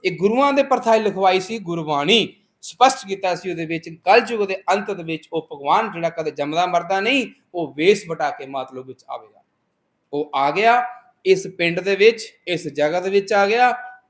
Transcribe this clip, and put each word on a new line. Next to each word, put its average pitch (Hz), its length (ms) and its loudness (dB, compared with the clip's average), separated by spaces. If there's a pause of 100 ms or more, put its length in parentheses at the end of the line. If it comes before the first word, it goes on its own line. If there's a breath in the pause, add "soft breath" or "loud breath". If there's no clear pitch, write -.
ਇਹ 175 140 -2
ਗੁਰੂਆਂ 247 340 2
ਦੇ 269 100 2
ਪਰਥਾਈ 233 380 2
ਲਿਖਵਾਈ 190 400 2
ਸੀ 220 180 -8
ਗੁਰਬਾਣੀ। 170 760 0 (280)
ਸਪਸ਼ਟ 254 460 0
ਕੀਤਾ 190 260 -4
ਸੀ 180 160 -8
ਉਹਦੇ 165 160 -6
ਵਿੱਚ, 165 220 -8
ਕਲਯੁਗ 208 580 2
ਦੇ 190 160 -8 (100)
ਅੰਤ 202 180 -2
ਦੇ 175 120 -8
ਵਿੱਚ 160 300 -8
ਉਹ 160 200 -6
ਭਗਵਾਨ 165 400 0
ਜਿਹੜਾ 165 180 -4
ਕਦੇ 160 200 -6
ਜੰਮਦਾ 147 360 -2
ਮਰਦਾ 180 340 -2
ਨਹੀਂ, 240 260 0 (280)
ਉਹ 151 220 -8
ਵੇਸ 196 320 2
ਵਟਾ 156 220 -4
ਕੇ 139 160 -12
ਮਾਤਲੋ 131 360 -10
ਵਿੱਚ 127 280 -20
ਆਵੇਗਾ। 117 320 -16 (720)
ਉਹ 147 220 -6
ਆ 139 160 2
ਗਿਆ 233 340 4 (420)
ਇਸ 185 200 4 (120)
ਪਿੰਡ 170 220 0
ਦੇ 190 160 0
ਵਿੱਚ, 226 380 4 (140)
ਇਸ 165 200 -4
ਜਗ੍ਹਾ 151 320 0
ਦੇ 185 100 -4
ਵਿੱਚ 196 220 0
ਆ 202 140 4
ਗਿਆ। 233 300 4 (340)